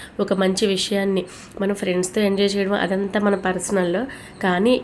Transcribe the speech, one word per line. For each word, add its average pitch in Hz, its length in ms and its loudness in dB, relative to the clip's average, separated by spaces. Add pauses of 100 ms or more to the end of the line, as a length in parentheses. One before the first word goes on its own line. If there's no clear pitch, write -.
(200)
ఒక 202 140 0
మంచి 190 340 2
విషయాన్ని 196 580 0 (360)
మనం 196 140 0
ఫ్రెండ్స్తో 185 460 -2
ఎంజాయ్ 202 340 2
చేయడం 196 180 0
అదంతా 190 460 0
మన 202 160 2
పర్సనల్లో, 185 720 0 (380)
కానీ 196 400 4